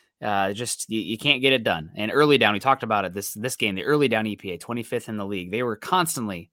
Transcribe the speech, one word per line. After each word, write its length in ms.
Uh, 300
just, 360
you, 120
you 180
can't 240
get 100
it 100
done. 320
And 180
early 260
down, 140
we 60
talked 240
about 220
it, 100
this, 200
this 200
game, 220
the 80
early 240
down 180
E 100
P 160
A, 60
twenty-fifth 500
in 100
the 80
league. 240
They 120
were 140
constantly 760